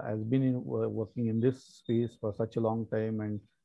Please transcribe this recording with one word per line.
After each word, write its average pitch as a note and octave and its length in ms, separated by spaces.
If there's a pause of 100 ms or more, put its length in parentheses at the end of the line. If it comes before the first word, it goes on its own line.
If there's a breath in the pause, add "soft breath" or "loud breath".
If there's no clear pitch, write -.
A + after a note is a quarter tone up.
as G#2+ 180
been C3 180
in, B2+ 140
uh, A#2 320
working A2 380
in A2+ 140
this C3 240
space A#2 560
for G#2+ 140
such A2+ 220
a A#2 40
long A2+ 260
time A2 340
and G#2+ 200 (240)